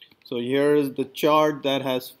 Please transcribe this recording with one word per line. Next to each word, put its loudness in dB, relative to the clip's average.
so -8
here 2
is 0
the -4
charge 0
that 0
has -4